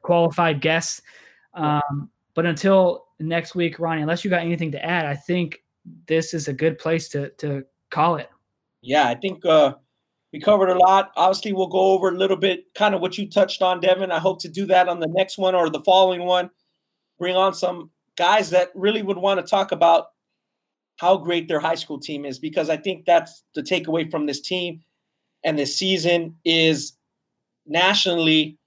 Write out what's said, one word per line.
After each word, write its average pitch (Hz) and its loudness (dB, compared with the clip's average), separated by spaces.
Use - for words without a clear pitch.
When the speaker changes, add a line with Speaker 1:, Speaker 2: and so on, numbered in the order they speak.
Speaker 1:
qualified 165 0
guests. 160 -2
Speaker 2:
Yeah. 147 0
Speaker 1:
Um, 143 -8
but 165 -2
until 180 2
next 165 -4
week, 170 -4
Ronnie, 165 -4
unless 165 -2
you 202 -2
got 180 0
anything 165 -4
to 143 -10
add, 165 -2
I 143 -4
think 175 -4
this 160 0
is 151 -6
a 143 -6
good 156 -2
place 165 -4
to, 143 -6
to 143 -8
call 160 2
it. 135 -10
Speaker 2:
Yeah, 135 2
I 123 -2
think, 185 -8
uh, 151 4
we 147 -12
covered 196 4
a 180 2
lot. 190 6
Obviously, 190 0
we'll 185 -2
go 190 2
over 190 2
a 175 -4
little 190 0
bit 185 -2
kind 202 2
of 175 -2
what 180 -6
you 202 -8
touched 190 0
on, 180 0
Devin. 185 0
I 165 -2
hope 185 -2
to 170 -12
do 151 -6
that 180 4
on 170 -4
the 160 -4
next 190 -2
one 185 0
or 165 2
the 151 -6
following 185 4
one. 180 0
Bring 180 -4
on 190 2
some 180 -6
guys 185 2
that 180 2
really 208 0
would 196 -4
wanna 190 0
talk 196 0
about 170 4
how 180 4
great 170 -4
their 160 -2
high 170 -2
school 147 -12
team 143 -12
is, 139 -10
because 160 -4
I 156 0
think 185 -8
that's 170 0
the 151 -6
takeaway 165 -4
from 151 -4
this 143 -6
team 175 -8
and 156 -2
this 139 -4
season 170 -2
is 160 2
nationally 160 0